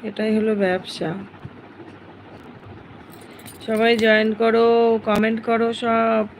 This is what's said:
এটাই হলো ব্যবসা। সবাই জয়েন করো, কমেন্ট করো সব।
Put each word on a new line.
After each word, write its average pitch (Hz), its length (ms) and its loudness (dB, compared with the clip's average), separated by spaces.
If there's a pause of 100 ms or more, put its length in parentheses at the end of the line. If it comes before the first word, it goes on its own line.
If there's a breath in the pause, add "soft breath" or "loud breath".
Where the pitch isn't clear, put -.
এটাই 214 280 -4
হলো 220 160 0 (120)
ব্যবসা। 180 460 -4 (2500 loud breath)
সবাই 220 260 2 (120)
জয়েন 220 240 4 (140)
করো, 226 240 4 (420)
কমেন্ট 214 300 2 (100)
করো 233 200 0 (140)
সব। 226 420 2 (160)